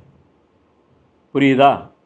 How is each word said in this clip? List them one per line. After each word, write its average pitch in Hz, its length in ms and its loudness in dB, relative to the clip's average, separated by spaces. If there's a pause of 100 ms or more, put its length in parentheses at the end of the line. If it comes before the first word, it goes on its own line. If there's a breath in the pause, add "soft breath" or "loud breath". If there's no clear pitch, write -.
(1300)
புரியுதா? 127 460 0 (260)